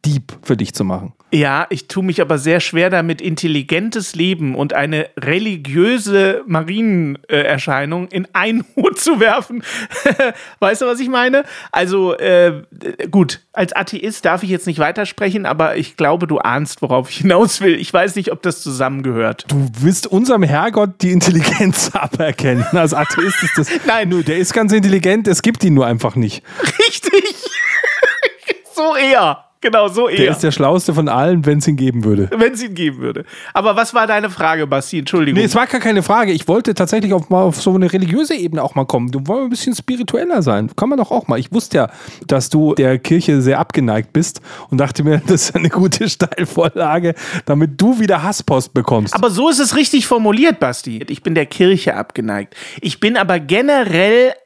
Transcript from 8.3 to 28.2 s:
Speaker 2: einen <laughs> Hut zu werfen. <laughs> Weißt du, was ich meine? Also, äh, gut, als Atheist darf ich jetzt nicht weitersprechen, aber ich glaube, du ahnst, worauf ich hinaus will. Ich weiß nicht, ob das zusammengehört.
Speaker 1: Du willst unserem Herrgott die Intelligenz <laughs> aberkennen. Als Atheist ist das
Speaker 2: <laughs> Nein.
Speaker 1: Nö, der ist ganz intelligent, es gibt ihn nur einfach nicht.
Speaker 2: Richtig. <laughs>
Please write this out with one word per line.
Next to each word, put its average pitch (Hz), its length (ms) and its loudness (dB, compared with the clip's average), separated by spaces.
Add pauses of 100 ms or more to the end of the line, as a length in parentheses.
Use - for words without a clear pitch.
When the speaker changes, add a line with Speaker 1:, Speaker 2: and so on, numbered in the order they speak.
Speaker 2:
einen 220 360 0
<laughs> - 60 -14
Hut 320 240 0
zu 285 200 2
werfen. 226 440 0 (480)
<laughs> - 480 -4
Weißt 214 220 0
du, 262 40 0
was 240 140 -2
ich 254 100 -4
meine? 262 340 2 (280)
Also, 185 460 0
äh, 175 440 4 (500)
gut, 180 300 2 (100)
als - 220 -2
Atheist 202 500 -6
darf 180 200 0
ich 185 60 -6
jetzt 180 180 -2
nicht 160 120 -4
weitersprechen, 190 680 -2
aber 156 300 0
ich - 220 -6
glaube, 165 300 0
du 151 100 0
ahnst, 135 440 -2
worauf 127 280 0
ich - 80 -12
hinaus 185 420 2
will. 185 160 4
Ich - 160 -8
weiß 185 240 2
nicht, 180 160 -4
ob 165 100 -8
das 175 200 -4
zusammengehört. 131 880 -4
Speaker 1:
Du 139 200 0 (100)
willst 175 280 2
unserem 220 360 2
Herrgott 190 580 0
die 180 100 2
Intelligenz 180 800 2
<laughs> - 20 -20
aberkennen. 143 800 -2
Als 160 220 2
Atheist 165 500 0
ist - 140 -2
das 151 200 0
Speaker 2:
<laughs> - 100 -6
Nein. 220 220 0
Speaker 1:
Nö, 175 140 0
der 156 140 0
ist 185 160 0
ganz 220 180 2
intelligent, 196 560 4
es 175 140 2
gibt 226 220 0
ihn 175 100 4
nur 131 140 4
einfach 113 280 -2
nicht. 113 280 -2 (440)
Speaker 2:
Richtig. - 360 2
<laughs> 392 200 -10 (1300)